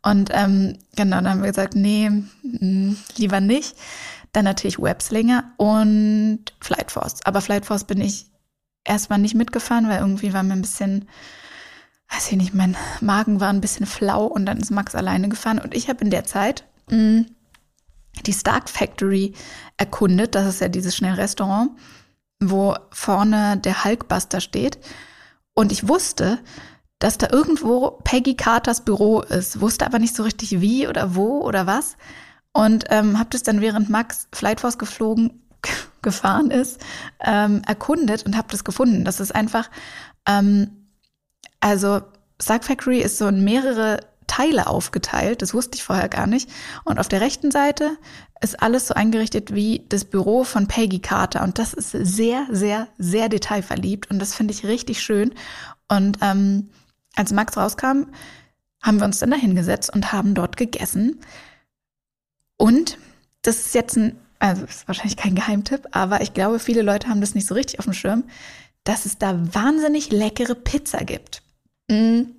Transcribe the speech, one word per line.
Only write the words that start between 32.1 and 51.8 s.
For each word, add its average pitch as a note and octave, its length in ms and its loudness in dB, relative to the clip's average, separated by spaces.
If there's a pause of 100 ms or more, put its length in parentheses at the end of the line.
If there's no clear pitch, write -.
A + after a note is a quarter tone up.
Und, A3 360 4
ähm, G#3+ 300 4
hab A3+ 120 -2
das B3+ 120 -4
dann, G#3 180 2
während G#3+ 280 0
Max A3+ 420 -4
Flight G#3+ 300 -2
Force A#3+ 180 -2
geflogen, A3 640 -2 (200)
<laughs> - 380 -8
gefahren G3 500 2
ist, C4 280 0 (440)
ähm, G#3 440 2
erkundet A3 580 0
und G#3 120 0
hab - 120 -2
das G3 140 -6
gefunden. G3+ 420 2
Das F#3+ 140 -2
ist G3+ 140 -6
einfach, A3+ 360 0 (580)
ähm, G3+ 600 2 (720)
also G3+ 420 2 (400)
Stark A#3 220 0
Factory B3+ 380 0
ist - 160 -2
so G#3 100 0
in G3 160 2
mehrere A3 560 0 (280)
Teile C#4 400 2
aufgeteilt, - 760 -2
das F#3 120 -4
wusste A#3+ 220 -4
ich - 80 -8
vorher F#3 260 -2
gar F3+ 180 -2
nicht. B3 220 0 (340)
Und - 160 -2
auf - 80 -2
der G3 140 0
rechten C#4 280 0
Seite D4 480 0 (440)
ist - 200 -4
alles A#3+ 260 0
so - 60 -4
eingerichtet A3 640 0
wie G#3+ 340 0
das G3+ 160 -2
Büro G3+ 380 2
von G3+ 240 0
Peggy G3 320 0
Carter. - 440 -2
Und F3+ 140 -2
das A3+ 160 -2
ist - 180 -8